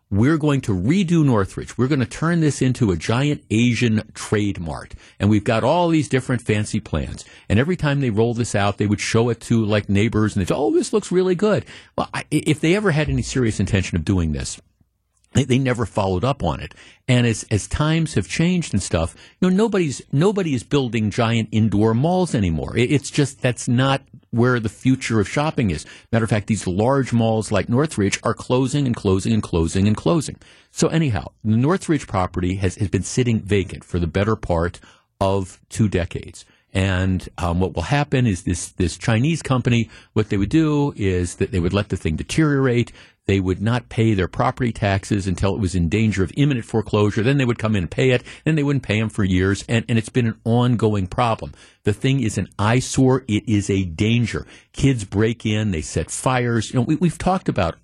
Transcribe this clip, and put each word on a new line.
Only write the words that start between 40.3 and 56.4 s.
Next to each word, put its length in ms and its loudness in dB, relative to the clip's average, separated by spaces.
would 140 0
do 460 2
is 400 -2
that 140 -2
they 100 0
would 120 0
let 160 0
the 80 -2
thing 200 -2
deteriorate. 760 0
They 160 2
would 220 -2
not 260 -2
pay 260 2
their 140 0
property 440 -2
taxes 540 -2
until 280 0
it 60 -4
was 140 -2
in 140 2
danger 340 2
of 140 -2
imminent 300 0
foreclosure. 560 0
Then 160 2
they 80 2
would 120 0
come 160 -2
in 100 0
and 60 -8
pay 200 0
it. 120 2
Then 100 2
they 80 2
wouldn't 220 0
pay 160 0
'em 80 -2
for 160 -2
years. 440 2
And, 200 0
and 100 0
it's 120 -4
been 160 0
an 180 -4
ongoing 600 2
problem. 460 -4
The 100 2
thing 260 0
is 180 -2
an 100 -4
eyesore. 680 2
It 220 -2
is 220 2
a 140 2
danger. 640 0
Kids 320 0
break 420 -2
in. 240 0
They 100 -2
set 300 -6
fires. 600 -2